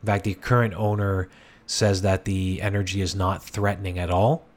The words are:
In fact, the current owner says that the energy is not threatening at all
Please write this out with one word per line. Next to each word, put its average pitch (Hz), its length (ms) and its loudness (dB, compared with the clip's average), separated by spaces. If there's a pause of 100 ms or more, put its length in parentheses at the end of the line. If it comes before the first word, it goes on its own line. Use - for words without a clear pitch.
In - 40 -6
fact, 101 160 0
the 101 120 -2
current 117 400 2
owner 101 540 0 (380)
says 98 360 2
that 95 240 2
the 95 360 -2
energy 101 380 -2
is 92 160 -2
not 95 260 0
threatening 98 560 -4
at 87 120 -2
all 110 340 2 (120)